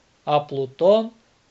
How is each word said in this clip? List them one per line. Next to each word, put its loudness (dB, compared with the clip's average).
а 0
Плутон -2